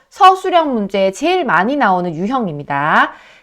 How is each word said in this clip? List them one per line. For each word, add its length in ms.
서술형 640
문제에 380
제일 340
많이 320
나오는 380
유형입니다. 960